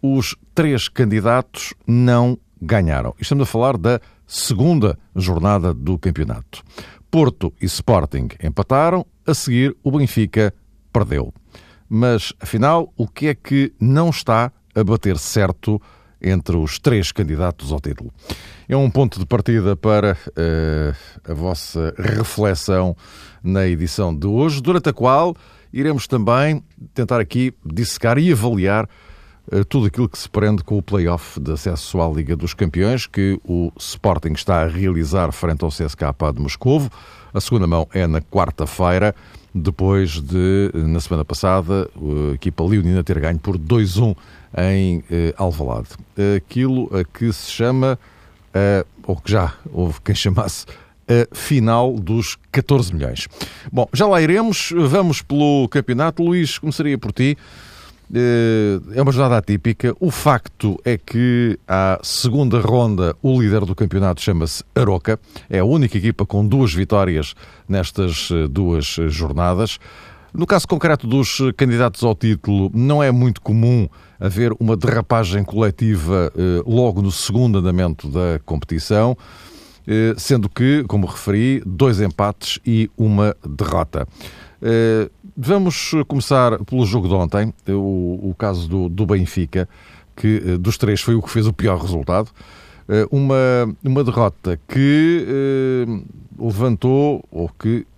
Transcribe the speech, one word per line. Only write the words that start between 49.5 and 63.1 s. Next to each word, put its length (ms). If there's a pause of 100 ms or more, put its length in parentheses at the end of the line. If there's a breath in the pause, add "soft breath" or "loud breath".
houve 320
quem 120
chamasse, 500 (460 loud breath)
a 240
final 600
dos 420 (160)
catorze 420
milhões. 340 (440 loud breath)
Bom, 220
já 120
lá 140
iremos. 560
Vamos 460
pelo 480
campeonato. 520
Luís, 360
começaria 400
por 140
ti. 240 (800 loud breath)
Eh, 640 (160)
é 60
uma 100
jornada 280
atípica. 600
O 100
facto 760
é 140
que, 680
à 360
segunda 580
ronda, 600